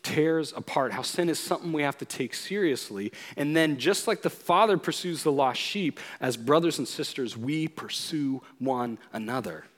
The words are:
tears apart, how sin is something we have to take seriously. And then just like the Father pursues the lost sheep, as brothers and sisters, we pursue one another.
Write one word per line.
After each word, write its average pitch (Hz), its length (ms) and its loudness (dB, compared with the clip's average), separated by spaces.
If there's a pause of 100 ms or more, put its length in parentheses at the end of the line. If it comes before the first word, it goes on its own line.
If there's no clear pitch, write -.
tears 156 540 2
apart, 123 380 -2
how 131 80 -2
sin 170 280 0
is 151 100 0
something 165 340 -2
we 147 100 2
have 143 140 0
to 135 80 -8
take - 280 -6
seriously. 127 800 -2 (240)
And 147 200 0
then 156 220 4
just 160 300 2
like 220 140 0
the 170 80 0
Father 190 480 4
pursues 165 460 -4
the 156 80 4
lost 135 280 2
sheep, 180 400 -2 (220)
as 123 160 0
brothers 156 400 4
and 135 100 -4
sisters, 127 480 -6
we 147 320 -2
pursue 143 760 -4 (180)
one 123 380 0 (140)
another. 110 540 -6 (120)